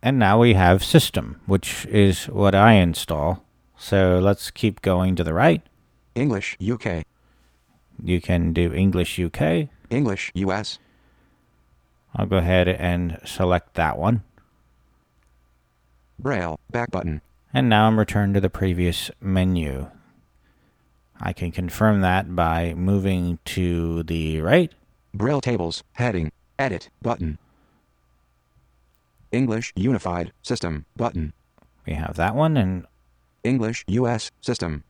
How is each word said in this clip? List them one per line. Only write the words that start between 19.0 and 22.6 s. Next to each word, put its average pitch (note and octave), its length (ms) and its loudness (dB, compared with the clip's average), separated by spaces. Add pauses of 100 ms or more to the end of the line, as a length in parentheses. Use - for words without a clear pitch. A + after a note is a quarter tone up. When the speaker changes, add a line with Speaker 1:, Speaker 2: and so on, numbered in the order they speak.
Speaker 1:
menu. F2+ 680 -2 (1300)
I - 140 -6
can F2+ 180 -6
confirm G2 520 0
that F#2 340 0
by E2 380 0